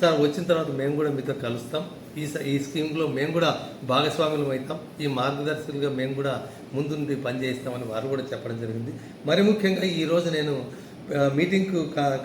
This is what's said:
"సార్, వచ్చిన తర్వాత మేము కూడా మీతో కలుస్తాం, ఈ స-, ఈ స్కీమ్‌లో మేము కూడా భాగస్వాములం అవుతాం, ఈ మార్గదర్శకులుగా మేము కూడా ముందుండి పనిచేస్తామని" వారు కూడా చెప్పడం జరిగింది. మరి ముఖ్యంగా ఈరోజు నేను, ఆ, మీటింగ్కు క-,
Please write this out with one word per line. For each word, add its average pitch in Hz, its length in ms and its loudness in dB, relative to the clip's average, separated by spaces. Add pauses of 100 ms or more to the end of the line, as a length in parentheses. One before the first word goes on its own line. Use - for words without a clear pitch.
"సార్, 160 200 6
వచ్చిన 147 220 2
తర్వాత 160 280 2
మేము 139 240 0
కూడా 151 140 2
మీతో 131 240 -2
కలుస్తాం, 123 520 -4 (320)
ఈ 151 100 -4
స-, 151 140 -4
ఈ 139 180 0
స్కీమ్‌లో 156 480 -2
మేము 135 240 0
కూడా 165 280 2 (240)
భాగస్వాములం 147 680 2
అవుతాం, 127 280 -4 (220)
ఈ 147 60 0
మార్గదర్శకులుగా 143 840 -2
మేము 131 240 -2
కూడా 135 340 -2 (260)
ముందుండి 147 420 -2
పనిచేస్తామని" 123 680 -2
వారు 110 240 -4
కూడా 135 140 0
చెప్పడం 117 380 -6
జరిగింది. 117 340 -4 (320)
మరి 170 160 4
ముఖ్యంగా 196 420 4
ఈరోజు 165 460 2
నేను, 147 600 -2 (280)
ఆ, 139 180 6
మీటింగ్కు 180 540 2 (100)
క-, 139 260 2